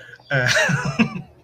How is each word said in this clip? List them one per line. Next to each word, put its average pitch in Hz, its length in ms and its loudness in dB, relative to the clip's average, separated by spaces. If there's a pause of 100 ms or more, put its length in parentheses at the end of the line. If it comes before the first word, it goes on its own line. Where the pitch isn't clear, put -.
(320)
É. 127 140 4
<laughs> - 1000 0